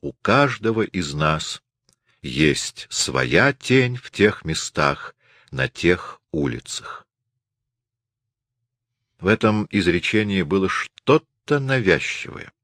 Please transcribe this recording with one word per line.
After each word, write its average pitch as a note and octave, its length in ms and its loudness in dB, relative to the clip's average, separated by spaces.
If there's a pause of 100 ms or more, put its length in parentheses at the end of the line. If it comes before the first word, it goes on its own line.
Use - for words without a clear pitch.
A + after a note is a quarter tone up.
«У - 120 -10
каждого A2+ 680 0
из D#2+ 320 -4
нас D#2 480 -2 (600)
есть C#2 680 -2
своя C#2 600 0
тень B2+ 440 0
в - 140 -16
тех - 340 0
местах, - 720 -2 (380)
на - 160 -2
тех - 520 -2 (120)
улицах». - 760 -6 (2250)
В F2+ 80 0
этом G#2+ 420 4
изречении G2 720 2
было F#2+ 260 0
что-то - 920 0
навязчивое. A2+ 920 -2 (120)